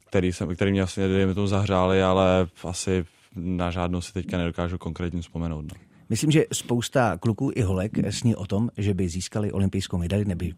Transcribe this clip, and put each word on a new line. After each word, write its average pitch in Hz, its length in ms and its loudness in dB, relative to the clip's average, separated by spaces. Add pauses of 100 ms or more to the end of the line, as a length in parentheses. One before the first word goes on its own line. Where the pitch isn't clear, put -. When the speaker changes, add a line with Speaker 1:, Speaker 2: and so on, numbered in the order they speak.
Speaker 1:
který 90 260 0
jsem, 87 220 -4
který 98 180 0
mě 98 80 4
vlastně, 95 280 0
dejme 95 260 2
tomu, 101 120 0
zahřály, 95 560 2
ale 92 440 4 (180)
asi 87 400 -2 (320)
na 90 340 -4
žádnou 87 300 -2
si - 120 -10
teďka 90 260 -4
nedokážu 87 400 -2
konkrétně 85 440 -6
vzpomenout, 82 400 -6
no. 78 180 -14 (280)
Speaker 2:
Myslím, 127 220 0
že 156 220 6
spousta 120 680 0
kluků 113 360 0
i 123 80 0
holek 92 300 0 (200)
sní 117 240 2
o 98 100 -8
tom, 110 300 0
že 101 180 2
by 90 140 0
získali 92 440 -4
olympijskou 98 460 0
medaili 92 260 0
nebo 87 200 -2 (140)